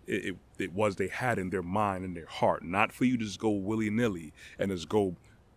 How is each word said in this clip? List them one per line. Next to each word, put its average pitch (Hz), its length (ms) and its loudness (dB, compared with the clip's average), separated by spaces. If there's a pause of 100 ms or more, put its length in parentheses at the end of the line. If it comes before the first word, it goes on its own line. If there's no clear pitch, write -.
it, 98 200 -2
it, 92 100 -4 (240)
it 82 120 -4
was 101 240 0
they 95 120 -2
had 117 320 -2
in 92 100 -2
their 92 140 -2
mind 95 420 0
and 90 100 -8
their 82 120 -12
heart, - 360 2
not 95 300 2
for - 100 0
you 127 140 4
to 110 80 -2
just 95 140 -8
go 110 100 2
willy-nilly 104 840 0 (280)
and 98 100 0
just 87 180 -2
go 98 280 4 (420)